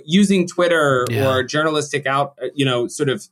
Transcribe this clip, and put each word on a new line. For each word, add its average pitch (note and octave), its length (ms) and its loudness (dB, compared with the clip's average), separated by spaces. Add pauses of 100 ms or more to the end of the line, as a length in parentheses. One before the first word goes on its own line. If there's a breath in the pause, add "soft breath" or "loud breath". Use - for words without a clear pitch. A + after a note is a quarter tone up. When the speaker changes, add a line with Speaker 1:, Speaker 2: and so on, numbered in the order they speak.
Speaker 1:
using F#3 420 4
Twitter D3+ 640 2
Speaker 2:
Yeah. C3+ 200 0
Speaker 1:
or C3 140 0
journalistic D3 640 -2
out, C#3 360 -2
uh, C3 120 -6
you C#3 120 0
know, B2 220 -2
sort C#3 220 -4
of A2+ 220 -6